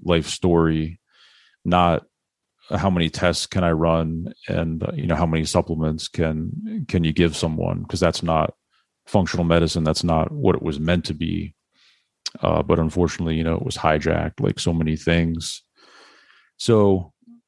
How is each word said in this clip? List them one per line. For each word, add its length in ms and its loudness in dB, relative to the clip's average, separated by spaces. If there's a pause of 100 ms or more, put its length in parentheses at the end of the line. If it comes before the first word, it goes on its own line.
life 240 2
story, 720 0 (640)
not 400 4 (640)
how 220 0
many 180 2
tests 380 0
can 180 -2
I 80 2
run 600 0 (120)
and, 360 -4
uh, 120 -4
you 120 -4
know, 100 0
how 100 0
many 180 0
supplements 600 -2
can, 800 -4
can 160 0
you 120 0
give 200 2
someone? 520 -4
'Cause 140 -6
that's 220 0
not 300 0 (540)
functional 380 0
medicine. 400 2
That's 200 0
not 260 2
what 240 2
it 80 -4
was 160 -4
meant 280 0
to 80 -6
be. 400 -6 (840)
Uh, 220 2
but 160 2
unfortunately, 580 0
you 80 0
know, 120 0
it 80 -6
was 120 -6
hijacked 640 0
like 200 -2
so 120 0
many 240 0
things. 640 -2 (960)
So, 540 4 (360)